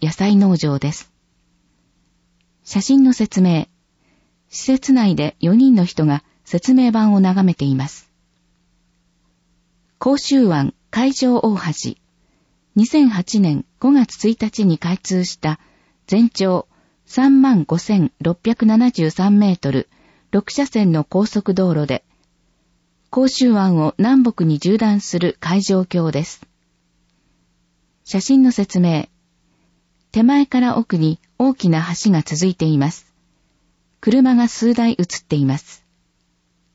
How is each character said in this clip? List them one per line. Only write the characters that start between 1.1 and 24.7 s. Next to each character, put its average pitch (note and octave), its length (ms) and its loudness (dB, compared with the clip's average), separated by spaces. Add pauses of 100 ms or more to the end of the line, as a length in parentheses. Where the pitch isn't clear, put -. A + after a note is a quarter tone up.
写 - 180 -6
真 C4+ 220 4
の B3+ 100 4
説 G#3 280 -2
明。 F3 260 0 (800)
施 - 140 -16
設 C4 300 -2
内 G#3 220 2
で D3 240 -4
四 F3 180 2
人 C4 180 4
の F3+ 100 2
人 D#3+ 200 -2
が D3 180 -2 (200)
説 F#3 300 -2
明 B3+ 160 4
板 A3 220 2
を G3+ 80 2
眺 F#3+ 260 2
め F3 80 2
て - 100 -8
い C#3 120 0
ま C3+ 120 -6
す。 - 220 -20 (1900)
甲 C#4 200 0
州 C4+ 280 0
湾 D#3 280 0 (180)
海 C4 220 -2
上 B3 240 0
大 G#3+ 200 -2
橋。 E3 380 -8 (800)
二 G#3+ 100 2
千 C#4+ 240 2
八 G#3 300 -2
年 D#3 260 0 (140)
五 C4 120 2
月 B3+ 360 0
一 A3+ 140 -2
日 G#3+ 240 -4
に E3 120 2
開 F3 200 -6
通 F#3 260 -4
し - 140 -10
た D#3 220 -6 (460)
全 A3+ 240 2
長 F#3 380 -2 (380)
三 C4+ 360 2
万 B3 220 2
五 D#3+ 140 -4
千 F#3 420 -2
六 E3 240 -4
百 A3+ 220 -2
七 A3+ 260 2
十 D#3+ 180 -2
三 G3+ 300 2
メ G3+ 140 2
ー - 20 -2
ト C#3 160 -4
ル、 C3+ 180 -4 (420)
六 G3+ 200 -4
車 C#4 140 -2
線 G#3 260 0
の D#3 140 -2
高 G3 200 -2
速 G3+ 280 -4
道 F#3 200 0
路 D3+ 140 -2
で、 - 160 -6 (1040)
甲 C4 200 0
州 B3+ 220 2
湾 F#3+ 260 2
を D#3 200 -2
南 A#3+ 360 2
北 F3+ 100 -4
に D#3 160 0
縦 F#3+ 180 0